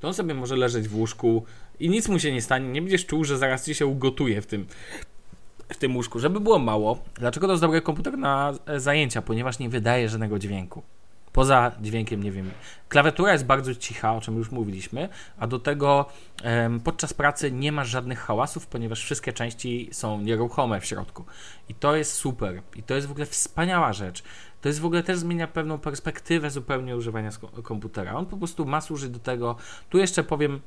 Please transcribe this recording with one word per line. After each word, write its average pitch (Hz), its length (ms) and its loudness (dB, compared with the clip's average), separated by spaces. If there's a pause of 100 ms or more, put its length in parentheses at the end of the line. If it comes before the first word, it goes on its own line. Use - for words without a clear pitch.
to 143 80 -4
on 185 60 -2
sobie 170 200 -2
może 127 220 -2
leżeć 120 320 2
w 104 80 -2
łóżku 113 480 4 (360)
i 165 80 2
nic 214 200 4
mu 190 100 4
się 151 140 2
nie 120 100 0
stanie, 131 260 2
nie 139 140 -2
będziesz 185 240 2
czuł, 160 180 2
że 139 140 2
zaraz 131 260 2
ci 151 100 -2
się 147 120 4
ugotuje 131 560 2
w - 40 -8
tym, 101 200 -4 (1000)
w - 80 -10
tym 131 200 0
łóżku. 120 220 -4
Żeby 170 220 2
było 214 180 8
mało, 107 400 2 (160)
dlaczego 123 320 0
to 190 60 4
jest 165 100 4
dobry 160 200 6
komputer 214 360 -2
na, 139 340 2 (140)
e, 147 140 -2
zajęcia? 139 420 2
Ponieważ 120 360 -2
nie 120 100 -4
wydaje 117 400 4
żadnego 107 300 0
dźwięku. 95 440 -4 (500)
Poza 131 480 8
dźwiękiem, 107 420 -2
nie 101 100 -2
wiem, 95 180 -4 (380)
klawiatura 156 440 6
jest 143 140 4
bardzo 131 280 2
cicha, 113 400 -2
o 110 60 -2
czym 110 160 -4
już 113 140 -2
mówiliśmy, 113 580 -4 (300)
a 117 80 -2
do 123 120 0
tego, 143 480 4 (360)
em, 117 380 2
podczas 156 340 -2
pracy 143 380 2
nie 139 200 0
masz 139 160 -2
żadnych 123 300 -2
hałasów, 120 480 -2
ponieważ 113 380 -4
wszystkie - 280 -4
części 120 600 -4
są 107 280 -2
nieruchome 113 600 2
w - 40 -12
środku. - 400 -8 (440)
I 113 60 -12
to 147 220 4
jest 151 160 0
super. 107 500 -4 (140)
I 110 60 -12
to 127 120 -2
jest 139 120 -2
w 139 40 -10
ogóle 143 160 -6
wspaniała 170 680 0
rzecz. 92 300 -6 (380)
To 139 80 0
jest 147 120 0
w 165 60 -2
ogóle 170 160 2
też 180 160 0
zmienia 170 280 -2
pewną 156 320 -2
perspektywę 151 720 -2
zupełnie 127 460 -2
używania 113 340 -2
sko-, 110 320 -12
komputera. 104 520 -6
On 165 120 -2
po 196 100 -8
prostu 175 300 -4
ma 147 140 0
służyć 139 300 -6
do 120 80 -10
tego. 120 380 -2 (340)
Tu 180 80 6
jeszcze 185 260 4
powiem 143 420 0